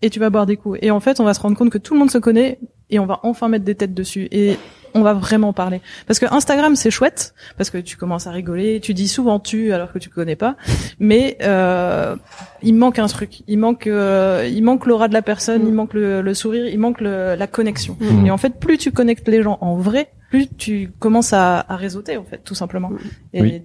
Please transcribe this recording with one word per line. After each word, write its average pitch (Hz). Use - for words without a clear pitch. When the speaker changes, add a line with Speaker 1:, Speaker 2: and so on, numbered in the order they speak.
Speaker 1:
et 220
tu 214
vas 220
boire 208
des 202
coups. 202
Et 220
en 208
fait, 269
on 226
va 208
se 196
rendre 208
compte 240
que 208
tout 202
le 294
monde 277
se -
connaît, 233
et 214
on 196
va 190
enfin 233
mettre 214
des 202
têtes 190
dessus. 185
Et 202
on 220
va 208
vraiment 208
parler. 185
Parce 214
que -
Instagram, 285
c'est 226
chouette, -
parce 196
que 185
tu 175
commences 175
à 180
rigoler, 185
tu 208
dis 196
souvent 233
tu 220
alors 175
que 185
tu -
connais 165
pas, 254
mais, 214
euh, 180
il 220
manque 240
un 220
truc, -
il 208
manque, 233
euh, 196
il 220
manque 254
l'aura 226
de 208
la 220
personne, 214
Speaker 2:
Mm. 220
Speaker 1:
il 220
manque 220
le, 196
le 196
sourire, 226
il 214
manque 233
le, 190
la 196
connexion. -
Speaker 2:
Mm. 214
Speaker 1:
Et 190
en 190
fait, -
plus 320
tu 262
connectes 233
les 220
gens 208
en 175
vrai, 214
plus 247
tu 196
commences 226
à, 180
à -
réseauter, 185
en 104
fait, -
tout 196
simplement. 185
Speaker 2:
Mm. 202
Speaker 1:
Et -
Speaker 3:
Oui. 165